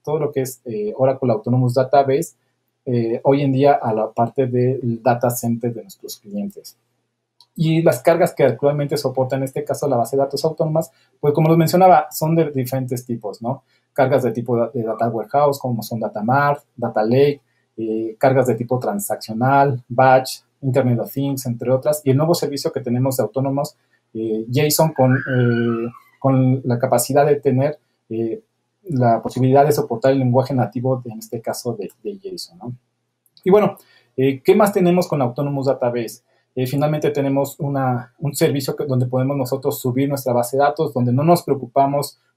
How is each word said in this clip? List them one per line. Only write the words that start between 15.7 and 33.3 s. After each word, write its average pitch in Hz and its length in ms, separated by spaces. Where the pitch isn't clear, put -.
son 113 160
data 104 240
mart, 139 400
data 113 260
lake, 139 380
eh, 110 420
cargas 131 300
de 117 80
tipo 120 240
transaccional, 117 1080
batch, 131 500
Internet 123 380
of 104 120
Things, 139 360
entre 117 220
otras. 131 360
Y 131 60
el 131 60
nuevo 160 160
servicio 143 380
que - 80
tenemos 127 380
de 123 60
autónomos, 139 520
eh, 110 380
jason 151 420
con, 127 240
eh, 120 720
con 131 460
la 120 160
capacidad 135 460
de 151 100
tener, 135 420
eh, 113 320
la 123 380
posibilidad 131 440
de 151 80
soportar 127 400
el 139 60
lenguaje 127 340
nativo, 127 500
de, 120 80
en 110 80
este 113 220
caso, 117 320
de, 104 180
de - 200
jason, 180 340
¿no? 214 160